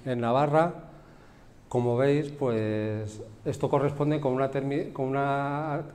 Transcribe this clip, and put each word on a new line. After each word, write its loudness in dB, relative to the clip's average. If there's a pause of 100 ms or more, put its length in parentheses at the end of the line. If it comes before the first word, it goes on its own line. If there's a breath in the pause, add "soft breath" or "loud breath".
en -2
Navarra. 2 (760 loud breath)
Como 2
veis, 4
pues, -2 (240)
esto -2
corresponde 2
con 0
una 0
termi-, -2
con -4
una, -2 (120)